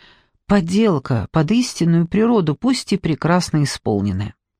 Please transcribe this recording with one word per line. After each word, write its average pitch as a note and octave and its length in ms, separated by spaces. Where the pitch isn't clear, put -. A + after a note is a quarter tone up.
подделка F3+ 880
под D#3+ 180
истинную E3+ 560
природу, G3+ 480
пусть - 380
и G3 40
прекрасно D#3+ 680
исполненная. G2+ 720